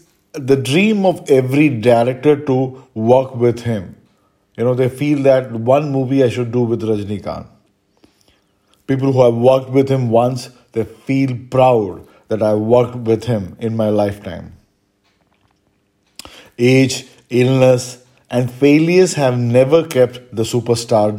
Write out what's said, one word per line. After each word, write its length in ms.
the 240
dream 480
of 260
every 380
director 680
to 40
work 420
with 280
him. 320
You 80
know, 160
they 80
feel 360
that 260
one 400
movie 320
I 120
should 220
do 40
with 160
Rajinikanth. 600
People 240
who 80
have 240
worked 300
with 120
him 220
once, 320
they 100
feel 480
proud 520
that 120
I 140
worked 400
with 300
him 340
in 220
my 80
lifetime. 580
Age, 500
illness, 720
and 180
failures 680
have 220
never 440
kept 240
the 120
superstar 560